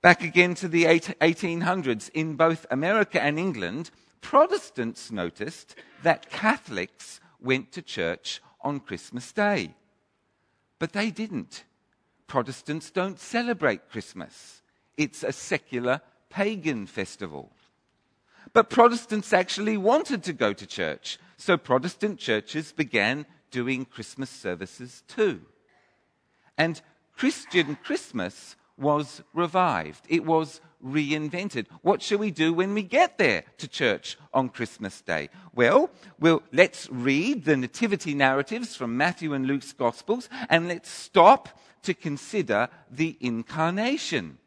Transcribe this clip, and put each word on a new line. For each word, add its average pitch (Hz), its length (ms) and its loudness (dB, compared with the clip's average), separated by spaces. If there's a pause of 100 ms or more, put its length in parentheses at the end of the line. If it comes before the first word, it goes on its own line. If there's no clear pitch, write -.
Back 175 200 8
again 175 340 4
to 185 120 -6
the 165 180 4
eight-, 165 360 2
eighteen 165 400 0
hundreds, 147 480 -2
in 156 260 -4
both 165 340 2
America 180 540 0
and 147 160 0
England, 139 500 -4 (300)
Protestants 285 920 0
noticed - 640 -8 (280)
that - 260 0
Catholics - 920 -4 (200)
went 131 300 -2
to 180 100 -14
church - 600 -6 (200)
on 143 180 -4
Christmas - 520 -12
Day. 202 440 -2 (1040)
But 165 140 -6
they 208 180 -2
didn't. 190 520 -8 (640)
Protestants 135 640 -6
don't 185 300 -4
celebrate 233 720 -2
Christmas. - 720 -14 (340)
It's - 260 -4
a - 80 -4
secular 127 720 -4 (280)
pagan 160 580 -2
festival. 85 640 -10 (1000)
But 226 200 6
Protestants 233 600 4
actually 208 460 2
wanted 226 460 2
to 175 100 -6
go 107 200 0
to 98 120 -12
church, - 540 -8 (180)
so - 180 2
Protestant 156 600 -2
churches 131 540 -4
began 123 560 -2 (240)
doing 127 340 -4
Christmas - 460 -12
services 95 760 -10
too. 175 340 -2 (1160)
And 160 240 0 (340)
Christian 160 680 0
Christmas - 720 -8 (220)
was 147 440 -2 (120)
revived. 156 760 -2
It 160 160 2
was 160 340 0 (260)
reinvented. 151 800 -4 (160)
What 190 200 2
shall 208 160 -2
we 208 120 -2
do 160 240 2
when 190 200 0
we 208 100 -2
get 302 340 2
there 113 280 2 (120)
to 143 120 -12
church - 480 -2 (160)
on 131 160 0
Christmas - 520 -10
Day? 78 280 -6 (240)
Well, 160 360 6 (300)
we'll, 160 320 4
let's - 400 2
read 139 540 0
the 151 100 4
nativity 160 580 -2
narratives 143 600 0
from 120 220 -4
Matthew 160 360 -2
and 131 140 -2
Luke's 139 240 -4
Gospels, 196 560 -4 (220)
and 165 180 2
let's 175 220 -8
stop - 680 6 (260)
to 185 100 -2
consider 139 760 -2 (240)
the 156 300 -4
incarnation. 151 1300 -4